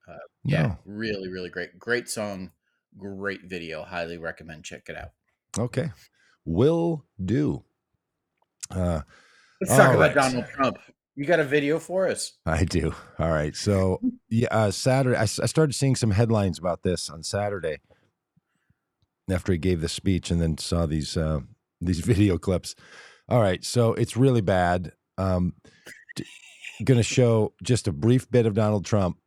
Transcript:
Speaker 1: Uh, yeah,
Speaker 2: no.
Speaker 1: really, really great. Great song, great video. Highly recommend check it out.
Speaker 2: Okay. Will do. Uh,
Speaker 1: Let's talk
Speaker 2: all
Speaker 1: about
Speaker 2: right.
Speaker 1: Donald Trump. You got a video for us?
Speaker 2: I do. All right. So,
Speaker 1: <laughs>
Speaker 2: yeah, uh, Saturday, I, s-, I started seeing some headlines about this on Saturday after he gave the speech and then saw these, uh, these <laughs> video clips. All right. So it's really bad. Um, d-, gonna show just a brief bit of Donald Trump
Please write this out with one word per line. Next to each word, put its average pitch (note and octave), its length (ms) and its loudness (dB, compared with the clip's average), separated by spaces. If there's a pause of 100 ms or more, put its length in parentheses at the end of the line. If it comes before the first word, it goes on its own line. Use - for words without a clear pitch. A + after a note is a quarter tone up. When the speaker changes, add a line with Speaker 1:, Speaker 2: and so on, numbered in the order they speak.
Speaker 1:
Uh, D#2 100 -20 (260)
yeah, - 200 0
Speaker 2:
no. G#2 220 -2
Speaker 1:
really, G2+ 440 -8
really F2+ 200 -10
great. F2+ 300 -12
Great A#2+ 300 -4
song, G2 420 -8 (460)
great G2 480 -8
video. E2 380 -10
Highly E2+ 340 -8
recommend D#2+ 480 -12
check - 240 -16
it D#2 80 -12
out. - 140 -14 (460)
Speaker 2:
Okay. B2 340 -4 (540)
Will D#3+ 600 2 (180)
do. G#2+ 400 -2 (1040)
Uh, F2+ 320 0 (600)
Speaker 1:
Let's - 160 2
talk G3 120 10
Speaker 2:
all - 60 6
Speaker 1:
about D3+ 200 4
Speaker 2:
right. C3+ 160 4
Speaker 1:
Donald B2 220 -4
Trump. B2+ 240 0 (380)
You C#3+ 100 -6
got D#3+ 140 4
a D3+ 60 2
video D3 340 2
for F3+ 280 -2
us? - 260 -4 (120)
Speaker 2:
I D#2+ 200 2
do. D#2 280 0 (260)
All D#2+ 100 0
right. D2+ 260 0
So, F#2+ 460 0 (140)
Speaker 1:
<laughs> - 140 -20
Speaker 2:
yeah, A2+ 220 2
uh, G#2+ 200 2
Saturday, B2+ 440 0
I, - 80 0
s-, - 160 -2
I - 60 -2
started D3 280 2
seeing C#3 220 2
some A2+ 160 0
headlines G#2 480 2
about E2+ 240 -4
this F2+ 260 -2
on D2+ 140 -16
Saturday G2 540 -6 (1500)
after F#2 240 0
he E2+ 40 2
gave F2+ 240 2
the D#2+ 80 -2
speech F2+ 420 -2
and E2+ 100 2
then D#2+ 160 0
saw E2+ 280 -2
these, D2 300 -4
uh, D#2 240 -2 (400)
these F2 200 -2
<laughs> - 20 -6
video F#2+ 360 2
clips. - 380 -2 (540)
All A#2+ 120 4
right. F#2 220 2
So A#2 300 2
it's - 240 -2
really B2 240 4
bad. F2+ 500 0 (260)
Um, F#2 360 0 (600)
d-, - 100 -10 (580)
gonna A#2 200 6
show A#2 500 2 (100)
just A#2+ 240 0
a F#2 60 -2
brief A#2 360 2
bit A#2+ 160 4
of G#2 100 2
Donald G#2+ 300 2
Trump G2 420 0